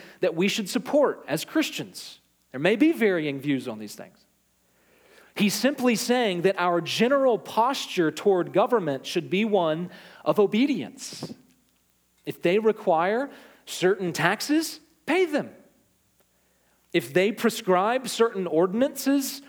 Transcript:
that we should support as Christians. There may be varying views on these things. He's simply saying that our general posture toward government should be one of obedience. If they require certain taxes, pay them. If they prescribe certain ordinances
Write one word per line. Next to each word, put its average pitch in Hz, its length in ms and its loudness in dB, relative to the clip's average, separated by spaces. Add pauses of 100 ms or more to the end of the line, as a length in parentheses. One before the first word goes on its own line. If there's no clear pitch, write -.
(220)
that 165 140 0
we 185 120 2
should 190 220 -4
support 247 580 0
as 156 160 -2
Christians. - 760 -6 (320)
There 127 80 -10
may 185 160 2
be 302 180 4
varying 170 460 0
views 135 280 -2
on 110 120 -8
these 104 160 -14
things. - 300 -20 (1120)
He's 202 180 2
simply 254 420 2
saying 214 460 0
that 190 160 2
our 175 240 2
general 247 560 2
posture 214 720 0
toward 170 440 0
government 175 520 0
should 151 240 -4
be 190 160 0
one 180 460 0 (340)
of 160 140 0
obedience. 208 920 0 (920)
If 139 160 -10
they 180 160 4
require 214 720 0 (380)
certain 185 460 0
taxes, 226 680 0 (260)
pay 359 200 2
them. 269 280 -4 (1400)
If 139 220 -2
they 190 180 2
prescribe 214 760 0
certain 196 400 0
ordinances 240 1000 0